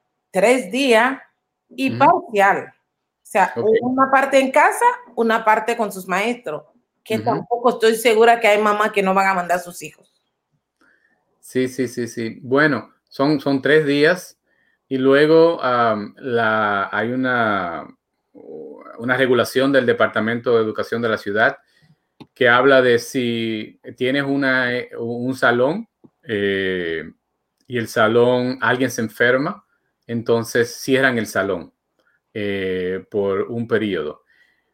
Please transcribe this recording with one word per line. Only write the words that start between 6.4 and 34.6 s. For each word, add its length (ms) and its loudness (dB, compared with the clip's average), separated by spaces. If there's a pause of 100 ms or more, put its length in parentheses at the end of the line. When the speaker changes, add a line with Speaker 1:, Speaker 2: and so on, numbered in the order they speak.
Speaker 1:
que 120 -4
Speaker 2:
Ujú. 80 -6
Speaker 1:
tampoco 480 -2
estoy 240 2
segura 440 4
que 80 0
hay 140 4
mamás 300 0
que 100 0
no 120 0
van 140 2
a 60 2
mandar 240 -2
a 40 -8
sus 200 -16
hijos. 320 -20 (1300)
Speaker 2:
Sí, 280 -4
sí, 200 -6
sí, 200 -8
sí. 340 -10
Bueno, 520 0 (140)
son, 320 0
son 220 -2
tres 240 4
días 540 0 (480)
y 100 -4
luego, 640 4
am, 540 0
la, 720 -2
hay 200 -4
una, 760 -2 (460)
una 840 -8
regulación 540 2
del 140 4
Departamento 720 0
de 80 2
Educación 380 -6
de 80 -2
la 80 -2
ciudad 400 0 (760)
que 160 2
habla 320 6
de 180 2
si 800 -6 (180)
tienes 260 -2
una, 500 -2
eh, 240 -8
un 380 -6
salón, 520 0 (360)
eh, 880 -4 (560)
y 100 -8
el 100 -4
salón, 760 2
alguien 300 0
se 100 -6
enferma, 640 -2 (420)
entonces 680 -2
cierran 420 0
el 100 -4
salón, 460 -6 (600)
eh, 760 -6
por 340 -2
un 240 -8
periodo. 560 -4 (500)